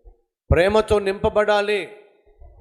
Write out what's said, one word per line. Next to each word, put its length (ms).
ప్రేమతో 480
నింపబడాలి, 840